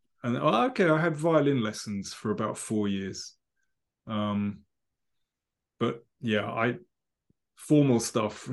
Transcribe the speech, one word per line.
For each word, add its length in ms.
and, 140
oh, 300
okay, 200
I 100
had 160
violin 480
lessons 500
for 180
about 260
four 320
years. 460
Um, 540
but 260
yeah, 260
I, 300
formal 460
stuff. 520